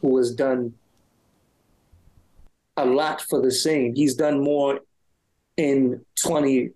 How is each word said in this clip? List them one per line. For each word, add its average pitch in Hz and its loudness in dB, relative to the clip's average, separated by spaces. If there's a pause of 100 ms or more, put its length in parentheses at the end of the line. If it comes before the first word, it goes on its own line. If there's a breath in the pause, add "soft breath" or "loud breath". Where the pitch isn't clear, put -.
who 131 2
has 120 0
done 127 -2 (2000)
a 143 0
lot 147 0
for 143 -2
the 123 2
scene. 127 0
He's 139 2
done 143 0
more 143 0 (760)
in 139 0 (160)
twenty, 135 0